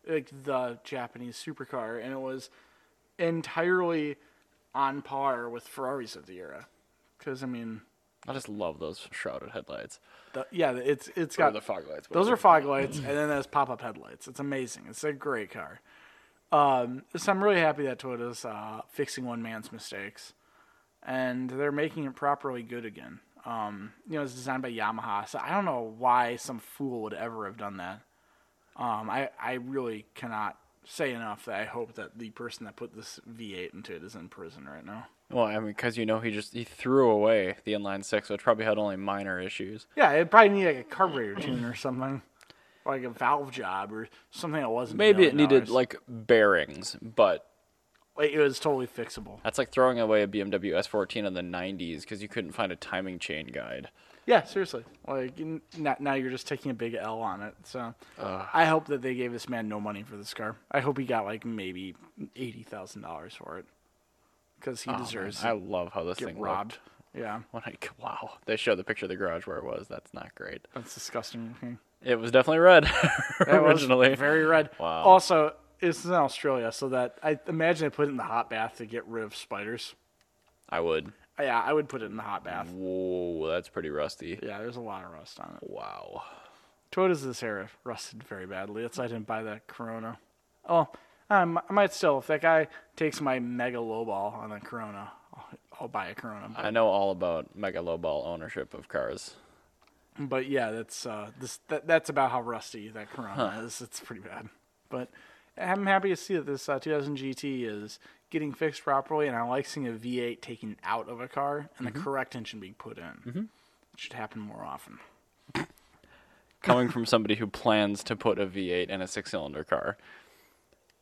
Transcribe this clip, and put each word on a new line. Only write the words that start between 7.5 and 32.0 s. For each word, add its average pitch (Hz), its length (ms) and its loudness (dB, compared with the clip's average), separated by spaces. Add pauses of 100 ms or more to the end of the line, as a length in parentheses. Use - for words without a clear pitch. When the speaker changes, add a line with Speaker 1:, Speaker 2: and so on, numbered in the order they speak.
Speaker 2:
I 127 60 -6
just 135 160 -8
love 90 300 -4
those 78 340 -8
shrouded - 380 -8
headlights. - 500 -12 (320)
Speaker 1:
the, 131 180 -8
yeah, 151 220 2
it's, 127 420 0
it's 165 220 -4
Speaker 2:
Or - 60 -12
Speaker 1:
got 143 100 6
Speaker 2:
the 107 80 -4
fog 87 280 -6
lights, 76 200 -12
Speaker 1:
Those 185 180 4
are 247 60 4
Speaker 2:
whatever. 226 40 4
Speaker 1:
fog 160 280 10
lights, 135 340 0
and 131 80 -6
then 147 220 0
there's 143 180 0
pop-up 131 360 0
headlights. 82 460 -12
It's 131 120 -12
amazing. 135 480 -6
It's 117 160 -12
a 151 80 -2
great 131 380 -4
car. 78 300 -14 (680)
Um, 131 520 4 (140)
so 196 160 0
I'm 190 120 2
really 202 160 6
happy 147 240 2
that 127 140 -4
Toyota's, 120 460 -8
uh, 110 440 -10
fixing 135 360 -6
one 117 180 -6
man's 113 300 -12
mistakes, 101 600 -12 (680)
and 127 480 -2
they're 143 220 0
making 151 320 -2
it 135 100 -8
properly 139 480 -2
good 117 240 -10
again. 76 340 -14 (240)
Um, 107 480 -6 (160)
you 165 80 -8
know, 147 60 -2
it's 127 120 -8
designed 131 280 -6
by 127 80 -6
Yamaha, 110 580 -2
so - 100 -8
I - 120 -6
don't 196 160 0
know 120 320 -4
why 123 380 4
some 120 240 -10
fool 123 420 -6
would 107 120 -6
ever 110 300 -6
have 101 140 -10
done 101 180 -8
that. 92 240 -10 (760)
Um, 110 340 -2
I, 131 180 -2 (120)
I 123 140 -4
really 123 600 -6
cannot 107 440 -6 (280)
say 143 260 -4
enough 110 340 -8
that 101 140 -4
I 107 40 -2
hope 113 300 -8
that 107 240 -14